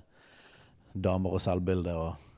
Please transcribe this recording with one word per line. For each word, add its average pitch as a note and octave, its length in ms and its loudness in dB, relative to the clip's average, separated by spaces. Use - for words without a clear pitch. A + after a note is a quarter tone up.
damer F#2 380 0
og F#2+ 80 0
selvbilde F2+ 520 0
og, E2 220 -2